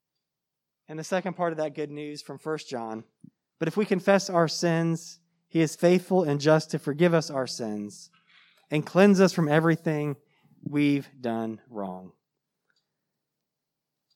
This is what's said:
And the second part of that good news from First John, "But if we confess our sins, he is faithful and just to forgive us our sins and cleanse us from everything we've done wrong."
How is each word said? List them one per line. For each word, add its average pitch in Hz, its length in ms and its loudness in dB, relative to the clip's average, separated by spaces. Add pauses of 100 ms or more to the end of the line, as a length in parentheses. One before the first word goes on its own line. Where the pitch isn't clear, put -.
(880)
And 156 100 -14
the 160 60 -10
second 180 320 -4
part 170 180 -2
of 160 60 -6
that 151 160 -4
good 151 160 -6
news 147 320 -12
from 139 160 -14
First 156 300 -8
John, 110 340 -8 (560)
"But 165 80 -4
if - 100 -6
we 208 80 0
confess 196 460 2
our 170 160 4
sins, 165 720 -2 (300)
he 165 120 0
is 156 160 0
faithful 180 480 2
and 143 160 -2
just 156 320 2
to 156 60 -2
forgive 160 360 0
us 160 160 0
our 135 160 -4
sins 104 640 -10 (580)
and 151 160 -2
cleanse 190 360 6
us 185 120 6
from 160 160 0
everything 156 680 0 (480)
we've 143 440 0 (100)
done 113 500 -6
wrong." 92 440 -12 (2000)